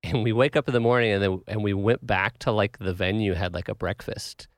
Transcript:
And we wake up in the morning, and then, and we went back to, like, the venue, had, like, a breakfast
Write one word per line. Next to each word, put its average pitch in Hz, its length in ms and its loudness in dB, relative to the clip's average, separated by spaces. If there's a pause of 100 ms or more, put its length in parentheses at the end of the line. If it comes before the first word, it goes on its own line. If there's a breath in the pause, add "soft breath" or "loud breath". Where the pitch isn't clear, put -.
And 117 200 -2
we 113 100 2
wake 127 220 2
up 151 120 2
in 135 60 -2
the 120 60 4
morning, 117 340 4
and 98 100 2
then, 92 240 0
and 107 160 -4
we 101 100 0
went 101 320 0
back 101 340 0
to, - 120 -2
like, 107 280 0
the 92 140 -4
venue, 95 400 0
had, 87 200 -4
like, 87 160 -6
a 101 60 -6
breakfast - 720 -8 (100)